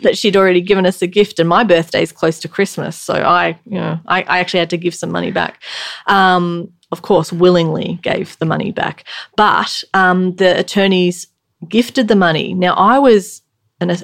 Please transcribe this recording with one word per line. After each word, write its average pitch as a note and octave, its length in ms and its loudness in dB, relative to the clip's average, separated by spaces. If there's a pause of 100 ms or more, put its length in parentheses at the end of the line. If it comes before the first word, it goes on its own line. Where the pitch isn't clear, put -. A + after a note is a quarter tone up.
that - 140 2
she'd G3 200 0
already F#3 240 4
given F#3+ 240 0
us F3+ 160 0
a F3+ 60 -2
gift, G3+ 300 0
and E3+ 120 2
my G#3+ 160 4
birthday's E3 480 0
close D#3+ 260 -2
to - 80 -12
Christmas. E3 480 -6
So - 200 -6
I, E3+ 500 0
you F#3+ 120 -8
know, E3 300 -6
I, F#3 140 -2
I F3+ 180 -2
actually F3+ 200 -2
had E3 100 -2
to F3 80 -4
give E3+ 180 -4
some E3+ 160 -10
money F3 200 -6
back. - 300 -6 (460)
Um, F3+ 640 2 (220)
of - 80 -12
course, E3+ 320 0
willingly E3+ 680 2
gave - 380 -6
the D#3+ 60 -2
money D3+ 260 -2
back. - 320 -6 (320)
But, - 480 0 (100)
um, F#3 420 2
the F#3 220 2
attorneys F3+ 680 0 (400)
gifted A#3 400 0
the A3 80 2
money. E3 380 0
Now, F3+ 220 0
I A3+ 240 4
was A3 420 2 (400)
an, F3+ 80 -2 (140)